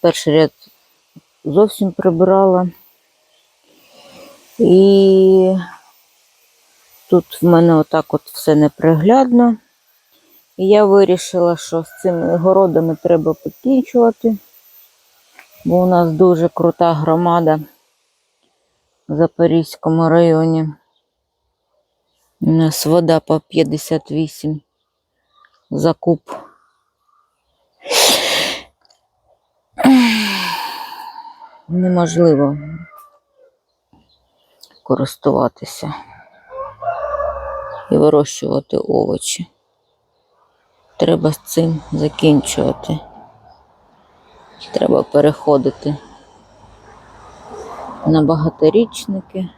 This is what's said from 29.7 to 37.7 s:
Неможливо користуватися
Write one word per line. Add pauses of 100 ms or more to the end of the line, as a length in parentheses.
Неможливо (2250)
користуватися (2000)